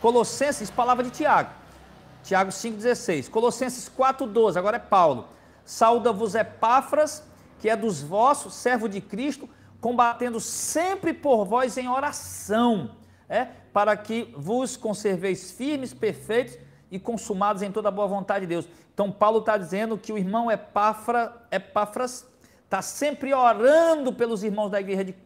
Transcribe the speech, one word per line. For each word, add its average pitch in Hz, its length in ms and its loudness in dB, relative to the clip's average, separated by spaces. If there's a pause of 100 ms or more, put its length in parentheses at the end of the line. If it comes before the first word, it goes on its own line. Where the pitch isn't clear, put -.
Colossenses, 240 680 0
palavra 247 340 0
de 247 80 -6
Tiago. 247 400 2 (720)
Tiago 190 280 0
cinco 226 240 -8
dezesseis. 208 540 -2
Colossenses 240 580 -2
quatro 262 400 0
doze, 202 320 4
agora 208 160 0
é 233 40 -4
Paulo. 160 480 4 (360)
"Saúda-vos 226 720 2
Epáfras, 269 880 2 (360)
que 208 100 0
é 226 60 4
dos 202 260 -2
vossos, 202 520 2
servo 240 340 0
de 196 140 -6
Cristo, 254 480 -6 (320)
combatendo 240 580 0
sempre 359 760 -2
por 254 300 2
vós 233 340 0
em 254 120 -6
oração, 240 1040 -2 (320)
é, 240 200 -2 (260)
para 208 240 2
que 220 400 -8
vos 233 400 -4
conserveis 190 760 -4
firmes, 269 420 -6
perfeitos 220 640 -4 (320)
e 190 80 -10
consumados 202 640 -2
em 202 80 -4
toda 208 200 -2
a - 20 -4
boa 202 160 -2
vontade 196 340 -2
de 185 60 -8
Deus." 170 200 -4 (260)
Então 202 180 -2
Paulo 220 300 4
tá 220 160 0
dizendo 202 400 -4
que - 160 -10
o 214 40 -4
irmão 214 320 -2
Epáfra-, 220 840 0 (180)
Epáfras 208 720 -4 (440)
tá 190 120 -2
sempre 277 520 -2
orando 262 800 6
pelos 233 300 -2
irmãos 208 260 -2
da 202 100 -2
igreja 196 260 -4
de 185 100 -12 (100)